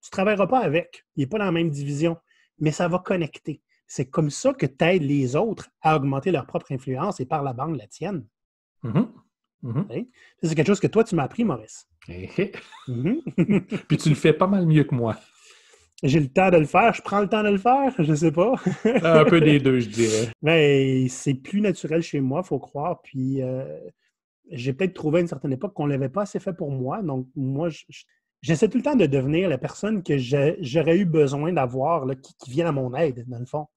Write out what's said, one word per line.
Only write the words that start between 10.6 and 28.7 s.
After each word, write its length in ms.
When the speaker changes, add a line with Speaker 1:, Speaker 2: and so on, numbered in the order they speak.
Speaker 1:
chose 120
que 80
toi, 160
tu 120
m'as 80
appris, 200
Maurice. 440
Speaker 2:
Eh, 300
eh. 140
Speaker 1:
Mhm. 340
<laughs> 240
Speaker 2:
Puis 100
tu 120
le 60
fais 180
pas 140
mal 200
mieux 160
que 100
moi. 240
Speaker 1:
J'ai 160
le 80
temps 240
de 60
le 80
faire, 280
je 80
prends 200
le 80
temps 120
de 80
le 80
faire, 400
je 160
sais 180
pas. 220
<laughs> 200
Speaker 2:
Un 220
peu 140
des 200
deux, 200
je 100
dirais. 380
Speaker 1:
Ben, 680
c'est 280
plus 260
naturel 400
chez 180
moi, 240
faut 160
croire. 420
Puis, 400
euh, 380
j'ai 220
peut-être 200
trouvé 260
à 20
une 60
certaine 260
époque 200
qu'on 140
l'avait 220
pas 140
assez 160
fait 140
pour 160
moi. 320
Donc, 340
moi, 340
je, 180
je, 160
j'essaie 260
tout 100